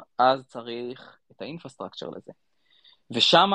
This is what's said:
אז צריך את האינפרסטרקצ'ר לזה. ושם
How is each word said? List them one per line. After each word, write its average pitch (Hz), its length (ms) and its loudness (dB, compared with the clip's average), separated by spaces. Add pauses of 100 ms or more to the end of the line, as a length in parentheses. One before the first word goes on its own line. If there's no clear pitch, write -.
(180)
אז 131 280 4
צריך 120 720 -12 (120)
את - 120 -16
האינפרסטרקצ'ר - 680 -12
לזה. - 240 -14 (800)
ושם 170 440 4